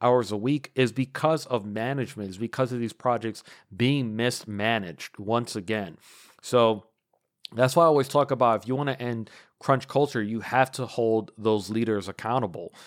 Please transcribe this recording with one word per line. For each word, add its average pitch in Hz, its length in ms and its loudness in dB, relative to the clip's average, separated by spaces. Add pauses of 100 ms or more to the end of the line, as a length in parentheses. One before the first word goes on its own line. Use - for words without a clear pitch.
hours 123 280 4
a 107 60 -4
week 135 400 -2
is 127 160 2
because 135 540 0
of 113 200 -2
management, 110 640 -4
is 92 60 -14
because 117 360 -2
of 120 80 -4
these 113 100 -4
projects 113 520 -4 (300)
being 120 440 0
mismanaged 110 1000 -4
once 113 380 -2
again. 101 420 -4 (440)
So 113 460 2 (640)
that's 127 240 2
why 170 60 8
I 165 40 8
always 143 220 4
talk 143 220 2
about, 117 300 2
if 104 60 -12
you 127 80 -2
wanna 139 240 -4
end 117 300 -6 (300)
crunch 131 280 0
culture, 143 340 0
you 107 200 -4
have 127 320 2
to 127 120 -6
hold 113 520 0
those 104 320 0
leaders 107 400 0
accountable. 104 640 -4 (140)